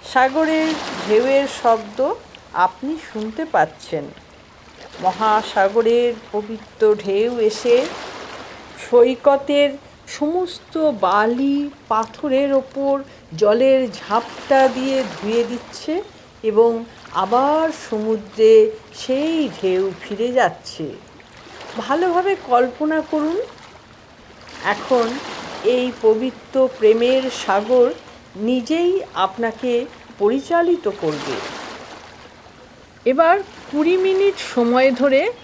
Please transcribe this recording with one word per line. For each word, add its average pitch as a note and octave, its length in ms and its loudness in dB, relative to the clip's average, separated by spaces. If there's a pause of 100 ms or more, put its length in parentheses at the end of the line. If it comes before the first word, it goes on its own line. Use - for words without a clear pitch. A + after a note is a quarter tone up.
(120)
সাগরের D#4 580 2 (340)
ঢেউয়ের B3+ 440 2 (140)
শব্দ A3 380 0 (640)
আপনি C4 280 -6 (160)
শুনতে A3 340 -8 (100)
পাচ্ছেন। D#3 520 -2 (960)
মহাসাগরের A3 1080 2 (200)
পবিত্র G#3+ 500 -8 (220)
ঢেউ G3+ 280 0 (180)
এসে A#3+ 260 2 (1080)
সৈকতের C#4 840 4 (480)
সমস্ত F4 560 -4 (320)
বালি A#3+ 520 2 (300)
পাথরের C4 600 -2 (120)
ওপর C#4 320 -4 (480)
জলের B3+ 400 4 (180)
ঝাপটা A#3 640 0 (140)
দিয়ে C4+ 220 -2 (160)
ধুয়ে G#3+ 300 -2
দিচ্ছে A#3+ 500 -8 (500)
এবং A3+ 280 4 (520)
আবার C4+ 400 2 (220)
সমুদ্রে A3 680 2 (480)
সেই D4 340 -2 (220)
ঢেউ F#3 260 0 (180)
ফিরে G#3+ 280 -4 (100)
যাচ্ছে। - 460 -2 (920)
ভালোভাবে E4+ 560 0 (160)
কল্পনা B3+ 500 0 (120)
করুন, D#4 260 -2 (1400)
এখন A#3 340 0 (680)
এই B3+ 100 0 (160)
পবিত্র A3+ 540 0 (220)
প্রেমের A#3+ 460 4 (200)
সাগর A3 440 2 (480)
নিজেই B3+ 560 0 (340)
আপনাকে A#3 460 -4 (480)
পরিচালিত E4+ 680 0 (160)
করবে। C#3+ 340 -4 (1800)
এবার E4 240 4 (340)
কুড়ি D#4 280 2
মিনিট F#4+ 380 2 (180)
সময় B3 360 4 (120)
ধরে C4+ 200 4 (220)